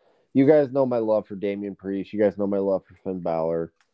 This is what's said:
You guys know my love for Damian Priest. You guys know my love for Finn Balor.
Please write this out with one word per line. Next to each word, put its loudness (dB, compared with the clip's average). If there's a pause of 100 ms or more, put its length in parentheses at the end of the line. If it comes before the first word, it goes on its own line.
(340)
You 4
guys 6
know 2
my -2
love 0
for -14
Damian -6
Priest. -8
You -2
guys 2
know -2
my 0
love 0
for -20
Finn -6
Balor. -4 (220)